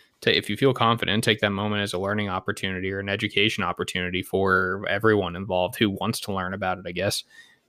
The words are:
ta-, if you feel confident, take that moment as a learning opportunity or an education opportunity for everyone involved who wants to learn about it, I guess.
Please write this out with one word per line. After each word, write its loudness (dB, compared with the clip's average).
ta-, 2
if 4
you -2
feel 4
confident, 2
take 2
that 2
moment 0
as -2
a 0
learning -2
opportunity -4
or -4
an -6
education 0
opportunity -4
for 0
everyone 2
involved -2
who 2
wants -4
to -8
learn -4
about -2
it, -16
I -8
guess. -2